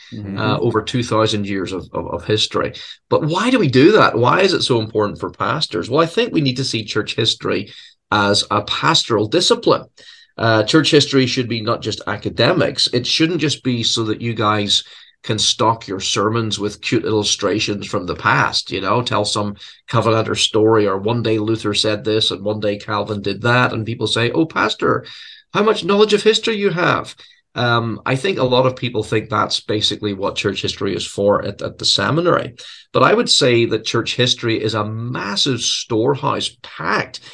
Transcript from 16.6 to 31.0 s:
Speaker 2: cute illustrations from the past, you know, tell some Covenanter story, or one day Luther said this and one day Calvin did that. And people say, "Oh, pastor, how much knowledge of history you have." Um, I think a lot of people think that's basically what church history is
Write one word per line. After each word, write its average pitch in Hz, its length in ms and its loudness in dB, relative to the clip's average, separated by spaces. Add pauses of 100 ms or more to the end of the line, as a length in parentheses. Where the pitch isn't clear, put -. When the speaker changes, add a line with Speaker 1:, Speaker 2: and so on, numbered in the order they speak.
Speaker 2:
cute - 240 -2
illustrations 104 840 -2
from 95 180 -6
the 85 100 -4
past, - 540 0
you 95 100 -6
know, 101 220 0
tell 104 240 -2
some 104 300 -4 (320)
Covenanter 110 480 2
story, 110 500 4
or 95 140 0
one 113 240 -2
day 110 160 0
Luther 107 340 -2
said 107 300 0
this 110 260 0
and 98 160 -6
one 107 140 -2
day 104 180 -2
Calvin 104 460 -4
did 101 180 -4
that. 120 320 2
And 110 140 -4
people 113 180 -4
say, 117 240 0
"Oh, 165 160 2
pastor, - 580 -2 (480)
how 196 120 0
much 208 200 0
knowledge 202 300 4
of 208 80 2
history 220 360 2
you 202 120 0
have." 165 460 0 (400)
Um, 117 500 0
I 131 120 0
think 180 200 -2
a - 60 0
lot 127 240 4
of 127 80 -2
people 110 260 -4
think 107 280 -2
that's 104 320 0
basically 104 520 -2
what 95 220 -4
church 98 260 -2
history 98 340 -4
is - 120 -6